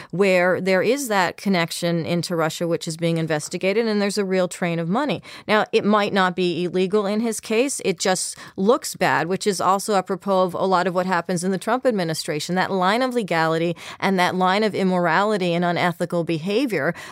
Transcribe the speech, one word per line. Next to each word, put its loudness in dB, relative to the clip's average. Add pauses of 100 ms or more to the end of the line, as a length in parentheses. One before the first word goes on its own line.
(120)
where 4
there 4
is 2
that 2
connection 0
into -2
Russia, 0
which -2
is -6
being 0
investigated, 0
and 0
there's 0
a 0
real 2
train -4
of -2
money. -2 (240)
Now, 2
it 4
might 2
not 2
be 0
illegal 0
in -2
his -2
case. -2
It -2
just -2 (240)
looks 0
bad, 2
which -4
is 0
also 0
apropos 0
of 0
a -2
lot 2
of -2
what 0
happens -2
in -2
the 0
Trump -2
administration. -2
That 0
line 2
of -2
legality 0 (240)
and 0
that 2
line 2
of 0
immorality 2
and 0
unethical 0
behavior -2 (180)